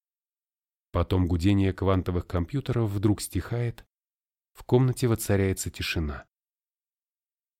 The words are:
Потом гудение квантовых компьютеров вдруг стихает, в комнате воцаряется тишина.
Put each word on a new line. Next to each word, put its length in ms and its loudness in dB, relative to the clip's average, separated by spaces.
Потом 360 0
гудение 460 2
квантовых 540 0
компьютеров 640 -2
вдруг 300 0
стихает, 640 -6
в 100 -20
комнате 440 2
воцаряется 640 0
тишина. 560 -6